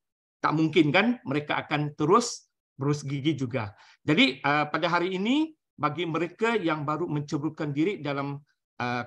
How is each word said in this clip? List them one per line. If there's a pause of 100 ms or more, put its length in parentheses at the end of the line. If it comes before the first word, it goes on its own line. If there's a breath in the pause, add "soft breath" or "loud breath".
(380)
Tak
mungkin,
kan?
Mereka
akan
terus (320)
berus
gigi
juga. (320 soft breath)
Jadi,
ah,
pada
hari
ini, (240)
bagi
mereka
yang
baru
menceburkan
diri
dalam, (400)
ah,